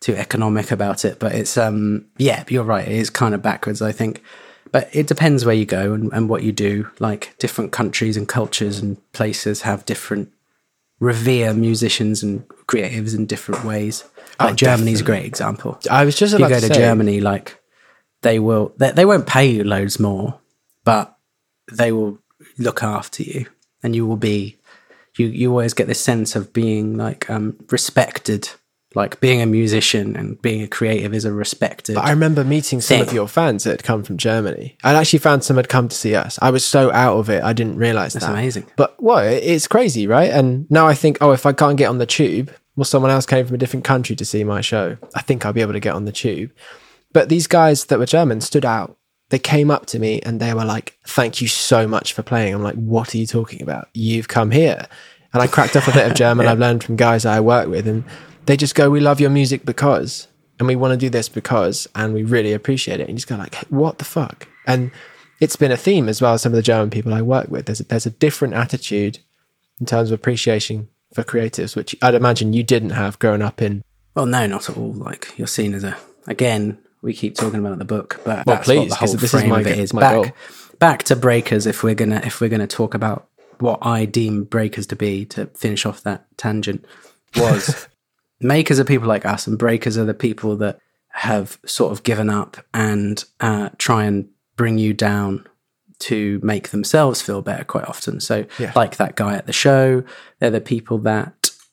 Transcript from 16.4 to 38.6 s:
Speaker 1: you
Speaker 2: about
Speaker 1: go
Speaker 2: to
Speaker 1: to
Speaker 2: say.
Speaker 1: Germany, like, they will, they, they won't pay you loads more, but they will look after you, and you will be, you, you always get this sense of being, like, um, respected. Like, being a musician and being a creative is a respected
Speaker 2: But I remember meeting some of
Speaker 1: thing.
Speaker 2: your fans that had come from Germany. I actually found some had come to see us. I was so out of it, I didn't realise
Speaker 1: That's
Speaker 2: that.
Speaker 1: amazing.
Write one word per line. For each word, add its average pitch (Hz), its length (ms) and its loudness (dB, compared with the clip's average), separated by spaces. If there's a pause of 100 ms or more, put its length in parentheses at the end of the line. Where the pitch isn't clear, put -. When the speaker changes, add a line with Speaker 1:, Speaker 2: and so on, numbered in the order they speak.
Speaker 1:
you 165 60 8
Speaker 2:
about 127 100 4
Speaker 1:
go 120 40 2
Speaker 2:
to 113 80 2
Speaker 1:
to 151 60 4
Speaker 2:
say. 135 60 6
Speaker 1:
Germany, 107 400 4
like, 101 400 -4 (640)
they 113 160 4
will, 110 380 0
they, 135 140 2
they 170 140 6
won't 196 220 4
pay 135 200 4
you 110 180 2
loads 101 360 0
more, 104 380 -2 (460)
but 107 320 0 (560)
they 117 200 2
will 107 260 -2 (400)
look 117 240 -4
after - 400 -6
you, 131 240 -8 (360)
and 117 120 -2
you 113 120 0
will 110 100 -2
be, 107 400 -2 (600)
you, 120 100 0
you 123 240 0
always 120 240 0
get - 120 0
this 110 140 -2
sense 113 340 0
of 104 180 -6
being, 110 440 -2
like, 110 340 -6
um, 110 260 -4 (140)
respected. - 800 -2 (440)
Like, - 260 -4
being 127 220 4
a 113 40 2
musician 107 720 0
and 104 240 -8
being 110 220 -2
a 107 40 -8
creative 107 460 -2
is 110 140 -4
a 104 60 -2
respected - 640 -6
Speaker 2:
But - 120 0
I 147 40 2
remember 156 320 2
meeting 139 380 -2
some 120 220 2
of - 60 -2
Speaker 1:
thing. 120 80 -6
Speaker 2:
your 104 120 -2
fans 131 360 0
that 110 60 -2
had - 140 -4
come 110 180 0
from 101 140 -8
Germany. 110 640 -4
I 135 120 4
actually 156 240 4
found 139 260 4
some 131 120 2
had 127 120 2
come 123 200 2
to - 80 -10
see 110 180 -2
us. - 260 -2
I 127 100 4
was 127 140 2
so - 280 4
out 117 260 4
of 110 100 -2
it, 104 160 0
I 110 80 0
didn't 113 240 -2
realise 110 380 0
Speaker 1:
That's 120 100 -6
Speaker 2:
that. 76 80 -2
Speaker 1:
amazing. 113 340 -4 (100)